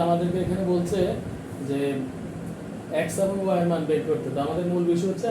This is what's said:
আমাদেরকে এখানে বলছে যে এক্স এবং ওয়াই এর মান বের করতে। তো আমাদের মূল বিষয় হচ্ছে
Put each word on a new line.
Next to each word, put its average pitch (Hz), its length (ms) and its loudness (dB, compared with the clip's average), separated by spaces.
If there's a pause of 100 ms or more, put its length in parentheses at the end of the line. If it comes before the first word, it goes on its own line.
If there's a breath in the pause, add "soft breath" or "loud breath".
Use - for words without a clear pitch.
আমাদেরকে 175 380 2
এখানে 185 200 0 (100)
বলছে 175 260 2 (720)
যে 139 100 -2 (1200)
এক্স 165 140 -2 (100)
এবং 196 200 0
ওয়াই 185 160 4
এর 170 100 4
মান 165 180 2
বের 156 200 4
করতে। 139 260 0
তো 139 100 0
আমাদের 165 260 -2
মূল 175 200 2
বিষয় 175 200 2
হচ্ছে 226 200 -2